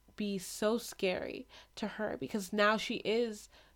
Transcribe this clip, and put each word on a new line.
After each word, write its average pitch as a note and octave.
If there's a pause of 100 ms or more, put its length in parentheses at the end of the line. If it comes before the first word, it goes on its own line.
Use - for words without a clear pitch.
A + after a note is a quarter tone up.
(180)
be G3+
so A3
scary - (280)
to G#3+
her, -
because F#3+
now G#3
she G#3+
is A3 (280)